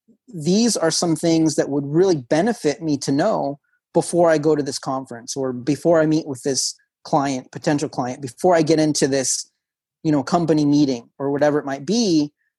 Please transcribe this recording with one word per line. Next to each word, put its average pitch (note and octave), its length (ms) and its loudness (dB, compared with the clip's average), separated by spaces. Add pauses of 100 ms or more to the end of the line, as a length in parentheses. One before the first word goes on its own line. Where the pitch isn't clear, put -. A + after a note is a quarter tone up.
(260)
these G3 500 0
are D#3+ 140 0
some E3 260 0
things D#3+ 400 2
that D#3 120 0
would C#3 180 -2
really E3+ 300 2
benefit D#3 640 -2
me D#3 180 -2
to C3+ 140 -4
know D3 480 -2 (320)
before E3+ 380 2
I D#3+ 80 4
go D3+ 180 2
to D3 60 -2
this C3+ 160 -6
conference B2+ 580 -8
or C3 160 -4
before D3 480 0
I D#3 60 2
meet D#3 200 0
with C3+ 160 -10
this - 320 -4 (300)
client, C#3 480 -2
potential D3 360 -2
client, B2+ 340 -8
before F3 340 0
I E3 60 4
get D#3 180 2
into D#3 260 2
this, C3+ 440 -4 (520)
you D#3+ 80 0
know, D3 120 0
company D#3+ 420 0
meeting C#3+ 540 2
or C#3 120 -4
whatever C#3+ 280 2
it C#3 80 -4
might C#3 180 -8
be. E3+ 480 0 (260)